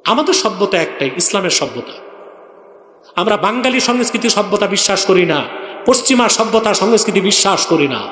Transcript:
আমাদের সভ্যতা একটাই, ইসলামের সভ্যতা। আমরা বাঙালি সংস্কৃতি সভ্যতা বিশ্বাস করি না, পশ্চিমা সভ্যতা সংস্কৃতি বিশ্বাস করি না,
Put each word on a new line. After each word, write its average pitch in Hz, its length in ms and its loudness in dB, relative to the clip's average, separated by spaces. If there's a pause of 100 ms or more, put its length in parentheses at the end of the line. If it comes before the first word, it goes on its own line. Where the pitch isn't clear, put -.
আমাদের 302 380 2
সভ্যতা 185 340 0
একটাই, 143 400 -2
ইসলামের 185 420 -2
সভ্যতা। 127 360 -8 (1200)
আমরা 208 220 2
বাঙালি 247 420 0
সংস্কৃতি 240 500 0
সভ্যতা 196 380 0
বিশ্বাস 190 380 0
করি 180 200 4
না, 156 140 0 (460)
পশ্চিমা 254 440 4
সভ্যতা 220 440 2
সংস্কৃতি 202 480 2
বিশ্বাস 196 440 2
করি 147 220 2
না, 120 140 -4 (100)